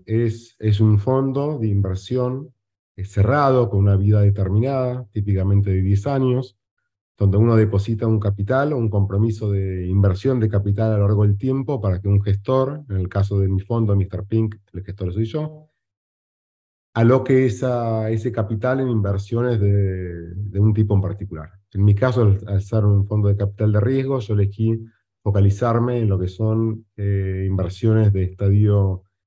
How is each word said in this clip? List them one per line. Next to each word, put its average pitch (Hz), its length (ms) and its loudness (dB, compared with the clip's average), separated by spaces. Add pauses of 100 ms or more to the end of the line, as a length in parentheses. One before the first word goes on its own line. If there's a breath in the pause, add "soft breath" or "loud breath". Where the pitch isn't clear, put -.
es, 113 540 -4
es 104 220 0
un 107 180 6
fondo 135 600 -2
de 110 80 -2
inversión, 123 840 -4 (440)
eh, 95 80 -10
cerrado, 123 680 2
con 101 80 0
una 98 160 4
vida 104 260 2
determinada, 117 920 0
típicamente 101 580 0
de 92 100 2
diez 98 280 0
años, 131 480 0 (600)
donde 98 200 2
uno 113 200 4
deposita 107 500 2
un 110 140 2
capital 101 520 0
o 139 60 -2
un 113 100 -2
compromiso 101 600 0
de 95 380 -4
inversión 98 500 0
de 110 100 0
capital 104 440 0
a 107 60 0
lo 101 100 2
largo 104 160 2
del 101 120 2
tiempo 131 440 -2
para 95 200 -2
que 98 60 -8
un 101 160 4
gestor, 131 680 -2
en 98 80 -4
el 92 120 -2
caso 98 320 -2
de 95 80 0
mi 95 100 0
fondo, 107 380 -2
mister 95 260 -4
Pink, 110 320 -2 (180)
el 90 120 -12
gestor 95 280 -8
soy 110 120 -4
yo, 156 440 -8 (1300)
aloque 131 500 4
esa, 117 680 -2
ese 113 200 -2
capital 110 480 -4
en 131 100 -2
inversiones 110 680 -2
de, 92 720 -2
de 98 280 -6
un 107 120 4
tipo 104 220 2
en 95 60 4
particular. 82 500 -8 (220)
En 98 120 0
mi 104 120 6
caso, 123 260 0
al, 98 240 4
al 101 160 -2
ser 110 220 -2
un 101 200 2
fondo 104 220 -2
de 101 100 2
capital 101 360 -2
de 104 80 2
riesgo, 131 400 -2
yo 107 140 -4
elegí 110 460 0 (400 loud breath)
focalizarme 113 800 2
en 110 100 0
lo 95 120 0
que 90 80 -2
son, 110 580 -2 (100)
eh, 98 520 -2
inversiones 101 640 2
de 95 100 0
estadio 101 800 2 (240)